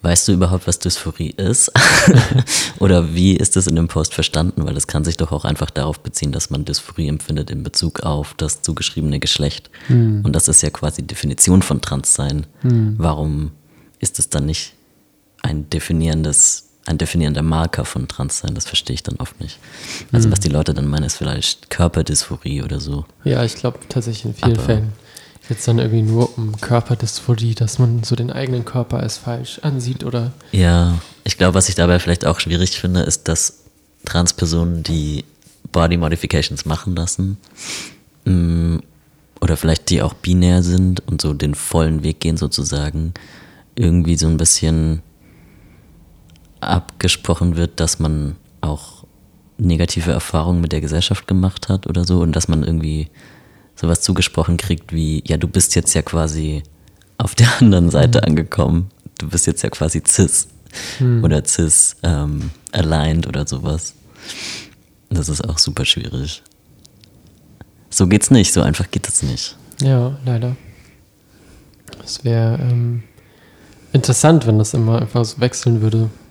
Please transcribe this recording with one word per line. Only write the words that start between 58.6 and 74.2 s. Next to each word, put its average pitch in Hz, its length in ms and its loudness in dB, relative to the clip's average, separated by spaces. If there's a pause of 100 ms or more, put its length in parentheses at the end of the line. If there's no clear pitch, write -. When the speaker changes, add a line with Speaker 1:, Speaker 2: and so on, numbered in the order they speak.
Speaker 1:
Du 78 100 -6
bist 82 180 -2
jetzt - 160 -2
ja - 80 -2
quasi 78 360 -2
cis - 420 2 (500)
Speaker 2:
Hm. 120 260 2
Speaker 1:
oder 78 200 2
cis, - 580 0
ähm, 73 480 0 (220)
aligned 80 540 0
oder 73 200 -4
sowas.“ 73 480 -6 (1160)
Das 80 180 -2
ist 76 200 -4
auch 80 100 -4
super - 260 -2
schwierig. - 580 -4 (1500)
So - 160 2
geht's 104 240 4
nicht, 113 220 8
so 87 100 4
einfach 78 280 0
geht - 180 -6
es - 140 -2
nicht. - 340 -6 (240)
Speaker 2:
Ja, 135 460 2
leider. 123 300 -2 (1500)
Es - 200 -12
wär, 117 360 2
ähm, 120 420 -2 (920)
interessant, 139 540 4